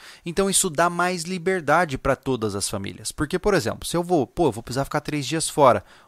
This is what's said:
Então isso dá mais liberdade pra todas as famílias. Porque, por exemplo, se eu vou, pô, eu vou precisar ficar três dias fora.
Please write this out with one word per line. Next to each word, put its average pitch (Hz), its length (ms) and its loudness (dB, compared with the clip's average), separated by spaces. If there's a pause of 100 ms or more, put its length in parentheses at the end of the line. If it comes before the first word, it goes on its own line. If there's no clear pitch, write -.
(240)
Então 196 240 0
isso 185 220 0
dá 165 180 2
mais 175 360 -2
liberdade 170 720 0
pra 131 180 0
todas 113 380 -2
as 98 120 -4
famílias. 98 460 -8
Porque, 151 260 -4
por 208 140 0
exemplo, 113 340 0
se - 80 -4
eu 170 80 0
vou, 175 240 2
pô, 170 220 0
eu 107 40 2
vou 113 100 -10
precisar 127 240 -4
ficar 151 160 -4
três 147 240 -6
dias 151 240 -4
fora. 123 340 6 (240)